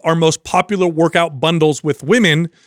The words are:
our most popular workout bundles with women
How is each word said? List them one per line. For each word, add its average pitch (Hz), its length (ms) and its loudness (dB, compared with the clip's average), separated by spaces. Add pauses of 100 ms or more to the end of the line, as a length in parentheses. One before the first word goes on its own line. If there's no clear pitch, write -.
our 165 100 0
most 160 300 0
popular 185 420 -2
workout 165 540 -2
bundles 156 420 0
with 151 200 -4
women 170 480 2 (160)